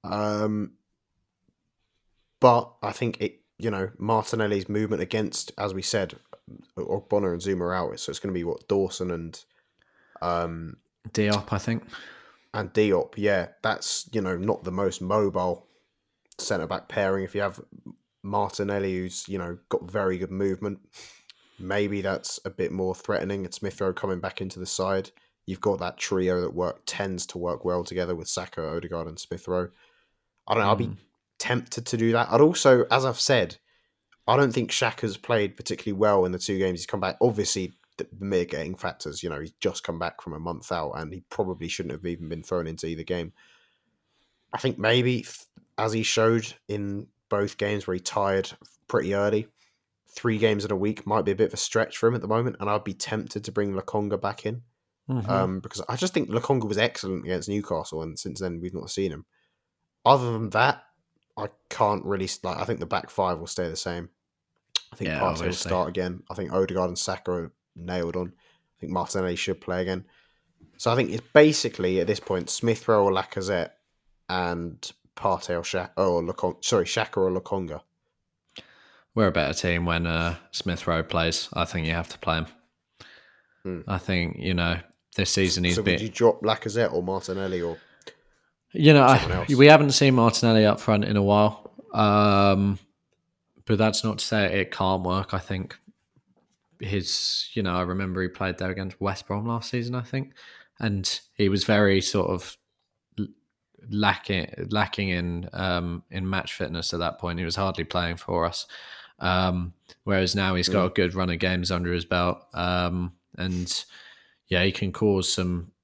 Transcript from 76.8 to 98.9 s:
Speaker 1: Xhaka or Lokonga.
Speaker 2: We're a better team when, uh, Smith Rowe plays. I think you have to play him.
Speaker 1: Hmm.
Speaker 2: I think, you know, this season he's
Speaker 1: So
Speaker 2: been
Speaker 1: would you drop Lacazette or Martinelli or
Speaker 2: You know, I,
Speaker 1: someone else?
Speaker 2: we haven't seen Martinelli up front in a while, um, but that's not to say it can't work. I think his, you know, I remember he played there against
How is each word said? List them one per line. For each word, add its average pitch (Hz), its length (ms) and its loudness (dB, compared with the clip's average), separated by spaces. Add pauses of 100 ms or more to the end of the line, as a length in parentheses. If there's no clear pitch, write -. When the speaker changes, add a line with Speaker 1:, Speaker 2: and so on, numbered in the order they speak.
Speaker 1:
Xhaka - 320 -4
or 92 140 2
Lokonga. 90 500 -6 (1300)
Speaker 2:
We're 107 120 6
a 87 60 4
better 73 200 2
team 87 320 0
when, 85 220 0
uh, 82 280 0 (160)
Smith - 360 -4
Rowe 82 160 0
plays. 82 500 0
I 85 120 0
think 80 220 -4
you 82 60 0
have 82 160 -4
to - 100 -14
play 82 180 0
him. 80 80 -2 (1200)
Speaker 1:
Hmm. 90 240 -8
Speaker 2:
I 95 100 -2
think, 87 420 0
you 90 140 -2
know, 85 260 0 (360)
this 95 160 0
season 90 320 2
he's 90 120 4
Speaker 1:
So 101 80 0
Speaker 2:
been 95 120 4
Speaker 1:
would - 60 -2
you 110 80 -4
drop - 320 4
Lacazette 110 520 0
or 90 100 0
Martinelli 92 580 -4
or 85 160 -4 (920)
Speaker 2:
You 156 220 8
know, 139 100 10
I, 127 160 10
Speaker 1:
someone 95 200 0
else? 131 160 2
Speaker 2:
we 139 120 12
haven't 147 240 12
seen 131 240 6
Martinelli 113 500 6
up 104 140 6
front 104 260 4
in 104 120 0
a 101 40 4
while, 104 500 4 (220)
um, 101 840 6 (840)
but 107 120 2
that's 110 260 2
not 107 140 -2
to - 80 -4
say 98 360 2
it 92 100 -2
can't 95 320 2
work. 92 320 -2
I - 40 -2
think - 380 -8 (1000)
his, - 720 -4
you 107 100 -2
know, 90 120 0
I 90 60 2
remember 92 400 -2
he 90 60 0
played 92 300 -4
there 92 140 -4
against 95 280 -8